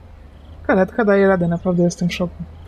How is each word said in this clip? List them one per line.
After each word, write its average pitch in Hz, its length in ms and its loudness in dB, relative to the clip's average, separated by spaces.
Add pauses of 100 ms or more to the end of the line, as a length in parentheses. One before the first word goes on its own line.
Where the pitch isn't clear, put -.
(680)
Karetka 202 380 2
daje 202 220 4
radę, 180 200 2
naprawdę 175 360 0
jestem 175 260 0
w - 40 -4
szoku. - 300 -6 (240)